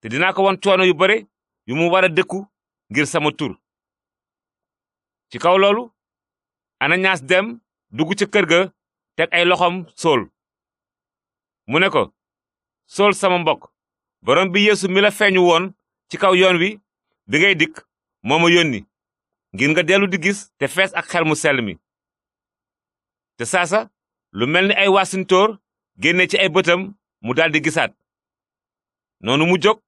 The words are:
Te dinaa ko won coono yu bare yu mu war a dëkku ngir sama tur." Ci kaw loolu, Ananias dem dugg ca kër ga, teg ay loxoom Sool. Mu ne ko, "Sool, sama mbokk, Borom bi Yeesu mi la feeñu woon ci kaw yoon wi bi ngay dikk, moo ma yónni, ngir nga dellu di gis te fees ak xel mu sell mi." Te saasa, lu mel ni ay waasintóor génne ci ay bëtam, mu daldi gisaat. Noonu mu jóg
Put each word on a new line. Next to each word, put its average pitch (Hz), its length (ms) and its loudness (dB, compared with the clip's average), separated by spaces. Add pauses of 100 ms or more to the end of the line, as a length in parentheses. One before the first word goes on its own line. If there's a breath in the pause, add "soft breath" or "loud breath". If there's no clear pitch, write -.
Te 110 80 -14
dinaa 160 240 -2
ko 196 100 -2
won 190 180 0
coono 190 240 2
yu 180 100 4
bare 190 320 0 (400)
yu 117 100 -8
mu 170 140 0
war 185 140 2
a 185 40 2
dëkku 185 380 -4 (440)
ngir 135 160 -2
sama 151 260 -2
tur." 120 240 -8 (1700)
Ci 120 80 -14
kaw 175 200 2
loolu, 208 340 0 (880)
Ananias 175 420 0
dem 190 380 -2 (300)
dugg 156 280 -4
ca 202 80 -2
kër 202 200 0
ga, 170 140 2 (560)
teg 160 160 -2
ay 175 120 0
loxoom 180 500 0
Sool. 143 280 0 (1400)
Mu 127 120 -2
ne 190 120 2
ko, 107 220 -2 (760)
"Sool, 202 280 0
sama 185 240 0
mbokk, 160 320 -4 (520)
Borom 170 300 0
bi 202 140 0
Yeesu 196 220 0
mi 185 120 0
la 208 100 2
feeñu 202 300 0
woon 175 320 2 (360)
ci - 100 -14
kaw 190 160 2
yoon 185 240 4
wi 202 220 -2 (460)
bi 110 120 -2
ngay 190 160 2
dikk, 165 220 -2 (460)
moo 131 160 0
ma 170 120 2
yónni, 160 300 2 (720)
ngir 123 160 -2
nga 160 120 0
dellu 196 260 2
di 175 140 -4
gis 196 360 -4
te 139 100 -4
fees 190 260 -4
ak 170 120 -6
xel 170 180 -2
mu 156 120 0
sell 139 260 -2
mi." 98 120 -8 (1600)
Te 120 80 -8
saasa, 180 460 -2 (420)
lu 107 140 -2
mel 175 220 2
ni 202 60 0
ay 196 140 2
waasintóor 190 680 0 (440)
génne 180 260 2
ci 190 100 -4
ay 190 100 2
bëtam, 185 460 -2 (260)
mu 117 140 -6
daldi 156 280 0
gisaat. 156 300 -2 (1300)
Noonu 135 260 0
mu 180 160 2
jóg 208 260 2